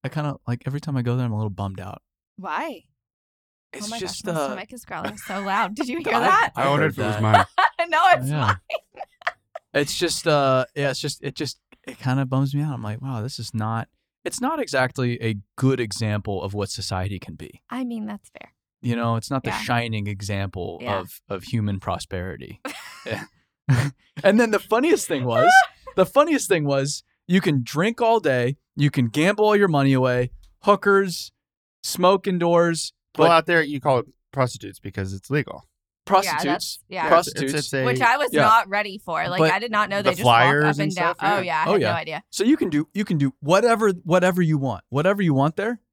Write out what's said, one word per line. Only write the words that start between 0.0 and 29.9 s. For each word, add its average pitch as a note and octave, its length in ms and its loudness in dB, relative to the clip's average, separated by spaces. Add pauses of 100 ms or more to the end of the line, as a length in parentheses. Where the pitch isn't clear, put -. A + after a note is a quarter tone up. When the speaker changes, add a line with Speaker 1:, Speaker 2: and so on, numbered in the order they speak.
Speaker 1:
I C#3 60 -6
kinda, D3+ 260 -4 (100)
like, A#2+ 220 -4
every C#3 140 -6
time C#3 160 -4
I B2 40 0
go A#2+ 140 0
there, B2+ 100 0
I'm A#2+ 60 -2
a G#2+ 60 -2
little A2 120 -2
bummed G2 300 -6
out. F#2 220 -12 (340)
Speaker 2:
Why? F#3+ 460 -8 (880)
Speaker 1:
It's - 140 -12
Speaker 2:
Oh G#3+ 40 -10
my A3+ 100 -8
Speaker 1:
just, - 260 -10
Speaker 2:
gosh, F3 80 -4
my D#3+ 80 -2
Speaker 1:
uh, C#3+ 60 0
Speaker 2:
stomach B2+ 260 -10
is A#3+ 120 -16
growling G#3 320 -10
so G3 240 -8
loud. G3 340 -2
Did C#4+ 120 -4
you D4+ 120 -6
Speaker 1:
<laughs> E4 60 -10
Speaker 2:
hear A4 100 0
Speaker 1:
I, - 40 2
Speaker 2:
that? F#4+ 380 2
Speaker 1:
I B2 60 -2
Speaker 3:
I C#3 60 2
wonder D3 160 2
Speaker 1:
heard D3+ 60 0
Speaker 3:
if - 80 -10
it B2 60 -2
was G#2+ 100 -2
Speaker 1:
that. G#2+ 60 -2
Speaker 3:
mine. G#2+ 280 4
Speaker 2:
<laughs> - 400 -2
No, D#4+ 120 2 (140)
it's C3 140 -6
Speaker 1:
Yeah. D3+ 120 -2
Speaker 2:
mine. - 140 0 (400)
<laughs> - 800 -14
Speaker 1:
It's C#3+ 240 -2
just, E3+ 300 -2
uh, C3+ 380 4 (100)
yeah, C#3 160 -2
it's C3 80 -6
just, - 240 -8
it C#3+ 120 -8
just, - 240 -8 (280)
it - 100 -16
kinda C3 280 0
bums C3+ 280 0
me C#3+ 80 -2
out. D3+ 120 -4
I'm A#2+ 100 -10
like, G#2+ 180 -8
"Wow, C3 200 -8
this B2+ 180 -8
is A2 140 -12
not, A2 340 -4 (360)
it's F3 180 -8
not D4+ 180 -2
exactly B2+ 640 -2
a A2+ 140 -2 (200)
good C3 240 2
example G#2 640 -4
of G2 100 -8
what G#2 160 -4
society F#2+ 480 -6
can F2 180 -14
be." - 340 -18
Speaker 2:
I B3+ 140 -8
mean, A#3 220 -8
that's G#3 240 -14
fair. - 240 -20 (280)
Speaker 1:
You A#2+ 160 -2
know, A#2 180 0
it's A2+ 160 -6
not C3+ 120 -4
the B2 80 -4
Speaker 2:
Yeah. - 100 -4
Speaker 1:
shining A#2 460 -4
example G2 720 -8
Speaker 2:
Yeah. G#2 180 -4
Speaker 1:
of, F2+ 300 -14
of F#2+ 160 -8
human G#2 340 -2
prosperity. F2+ 840 -8
Speaker 2:
<laughs> - 400 -16
Speaker 1:
Yeah. - 200 -8 (420)
<laughs> C3 220 2 (340)
And G3+ 160 6
then A3+ 120 2
the G#3 80 2
funniest C4+ 500 0
thing D#3+ 160 -2
was, D#5+ 260 4 (220)
Speaker 2:
<laughs> - 240 -20
Speaker 1:
the F#3+ 80 6
funniest D4 420 2
thing E3+ 160 2
was, C#3 400 -2 (240)
you F3+ 140 4
can C#3+ 220 0
drink F#3 380 -2
all A3+ 200 4
day, C3 340 0 (220)
you C#3+ 120 4
can B2+ 180 2
gamble F#3 360 2
all G#3+ 140 4
your G3+ 100 6
money C#3 240 4